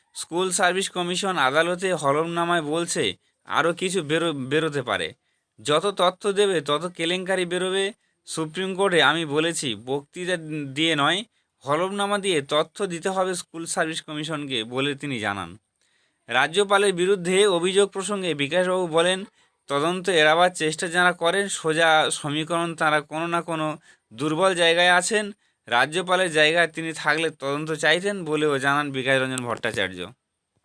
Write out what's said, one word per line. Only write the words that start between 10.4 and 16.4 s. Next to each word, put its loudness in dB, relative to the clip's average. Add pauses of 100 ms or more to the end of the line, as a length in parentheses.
দিয়ে 0
নয়, 0 (420)
হলফনামা 0
দিয়ে 0
তথ্য -2
দিতে -4
হবে -2
স্কুল -10
সার্ভিস -4
কমিশনকে," -6
বলে -2
তিনি -6
জানান। -4 (680)
রাজ্যপালের 2